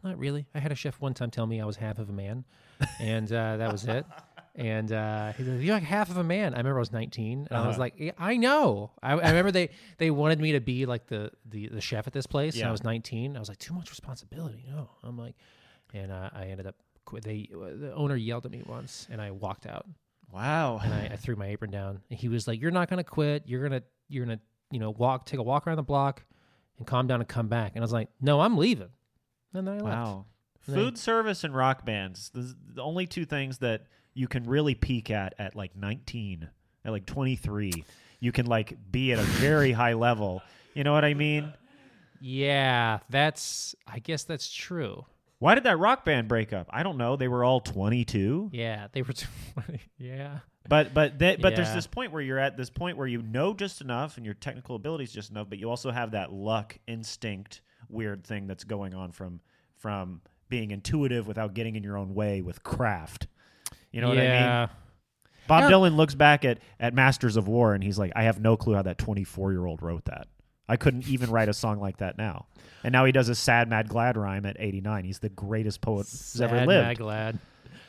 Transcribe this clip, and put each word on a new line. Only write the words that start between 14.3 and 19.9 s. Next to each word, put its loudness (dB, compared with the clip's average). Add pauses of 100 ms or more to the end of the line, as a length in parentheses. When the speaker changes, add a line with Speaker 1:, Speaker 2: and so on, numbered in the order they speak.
Speaker 1:
no." -10 (160)
I'm -12
like, -14 (580)
and, -10
uh, -10
I -10
ended -12
up -14 (280)
quit. -14
They, -10
uh, -12
the -12
owner -2
yelled -4
at -12
me -14
once, -14
and -10
I -10
walked -10
out. -12 (460)